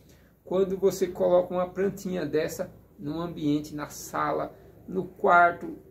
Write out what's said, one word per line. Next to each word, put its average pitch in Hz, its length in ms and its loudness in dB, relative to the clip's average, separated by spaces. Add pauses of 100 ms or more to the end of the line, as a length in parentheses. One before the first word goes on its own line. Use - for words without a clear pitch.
(440)
quando 185 340 0
você 185 300 2
coloca 180 440 2
uma 180 160 -2
plantinha 180 560 -4
dessa 151 480 -2 (240)
num 151 240 -8
ambiente, 151 540 -2
na 147 140 -8
sala, 151 680 -4 (300)
no 180 180 -4
quarto 175 720 4 (140)